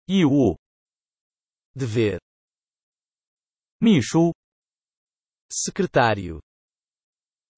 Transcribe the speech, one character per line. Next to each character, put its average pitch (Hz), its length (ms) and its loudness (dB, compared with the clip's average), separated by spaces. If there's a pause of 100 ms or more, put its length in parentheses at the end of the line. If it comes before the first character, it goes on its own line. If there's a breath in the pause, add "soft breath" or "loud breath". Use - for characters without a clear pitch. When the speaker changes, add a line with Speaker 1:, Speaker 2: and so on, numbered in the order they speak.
Speaker 1:
义 185 200 2
务。 131 340 2 (1120)
Speaker 2:
Dever。 110 460 -2 (1600)
Speaker 1:
秘 208 240 4
书。 165 340 0 (1120)
Speaker 2:
Secretário。 104 920 -2 (1160)